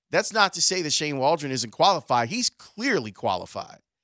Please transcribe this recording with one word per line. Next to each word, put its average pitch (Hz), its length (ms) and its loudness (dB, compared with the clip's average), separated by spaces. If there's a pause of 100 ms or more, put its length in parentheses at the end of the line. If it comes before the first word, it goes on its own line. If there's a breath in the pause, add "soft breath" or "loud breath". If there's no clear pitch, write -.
(120)
That's 185 200 0
not 202 220 2
to 165 80 -4
say 185 200 0
that 151 120 -2
Shane 147 260 -2
Waldron 147 320 0
isn't 117 200 -4
qualified. 139 580 2
He's 233 200 -2
clearly 196 640 -4
qualified - 680 -6 (240)